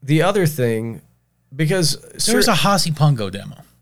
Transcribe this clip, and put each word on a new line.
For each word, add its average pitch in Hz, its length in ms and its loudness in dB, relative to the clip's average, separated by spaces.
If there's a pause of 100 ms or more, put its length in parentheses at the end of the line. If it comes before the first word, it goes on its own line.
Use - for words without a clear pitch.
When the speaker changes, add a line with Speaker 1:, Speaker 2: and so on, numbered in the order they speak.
Speaker 1:
the 151 200 2
other 196 220 2
thing, 117 560 -2 (540)
because 160 420 0 (300)
Speaker 2:
There 226 100 2
was - 100 2
Speaker 1:
cer- - 40 2
Speaker 2:
a 202 60 4
Hasi 185 340 0
Pungo 139 400 0
demo. 98 280 -12 (240)